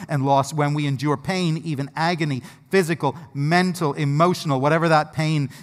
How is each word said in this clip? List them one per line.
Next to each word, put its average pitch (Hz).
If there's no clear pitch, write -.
and 143
loss, 135
when 147
we 147
endure 139
pain, 175
even 143
agony, 156
physical, 165
mental, 170
emotional, 151
whatever 160
that 151
pain 156